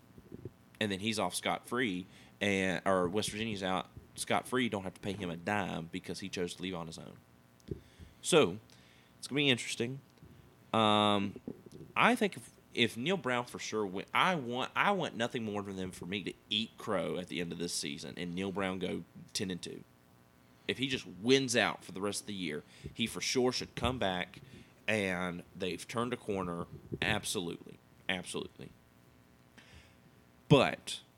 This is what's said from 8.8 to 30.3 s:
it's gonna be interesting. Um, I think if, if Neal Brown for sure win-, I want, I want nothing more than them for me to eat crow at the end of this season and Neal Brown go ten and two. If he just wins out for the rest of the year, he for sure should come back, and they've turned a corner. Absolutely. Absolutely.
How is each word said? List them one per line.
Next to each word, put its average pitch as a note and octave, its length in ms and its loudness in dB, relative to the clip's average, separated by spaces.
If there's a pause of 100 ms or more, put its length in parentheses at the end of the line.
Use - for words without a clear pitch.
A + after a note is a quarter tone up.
it's - 100 -12
gonna C3 100 -2
be C#3+ 100 4
interesting. B2+ 520 0 (720)
Um, G#2 600 6 (640)
I G3 180 6
think G#3+ 220 0
if, - 140 -16 (240)
if A2+ 240 4
Neal D#3+ 180 0
Brown B2 300 0
for - 120 -12
sure A2 280 -2
win-, F#2 180 -6 (100)
I D#3+ 200 6
want, B2 420 -2
I D3 140 6
want E3+ 260 0
nothing A#2 280 -2
more G#2 180 -2
than G2 140 -8
them F#2 140 -4
for F2 140 -12
me F#2 200 -2
to - 100 -4 (160)
eat G#2+ 260 -2
crow E2+ 400 0
at F2+ 120 -4
the D2 120 -4
end E2+ 120 -2
of E2+ 60 -6
this E2+ 140 -2
season D2 460 -6
and E2+ 160 -4
Neal F#2+ 180 -2
Brown F#2+ 260 -2
go F2+ 240 -4 (300)
ten F#2+ 180 -4
and F2 120 -6
two. - 180 -10 (880)
If G2+ 100 -2
he C3 80 0
just C3 200 -4 (160)
wins B2+ 340 6
out G2 260 4
for - 100 -14
the F#2 100 -6
rest G2+ 200 0
of - 40 -16
the G#2 80 -6
year, D#2 280 -4 (300)
he A#2 140 0
for F2+ 160 -6
sure B2+ 300 4
should - 220 -6
come B2 240 0
back, F#2 420 0 (460)
and F#2 560 0 (160)
they've F2+ 300 -4
turned A#2+ 240 -2
a A#2+ 60 -2
corner. F2 480 -2 (340)
Absolutely. F2+ 800 -2 (300)
Absolutely. F2+ 600 -6 (1800)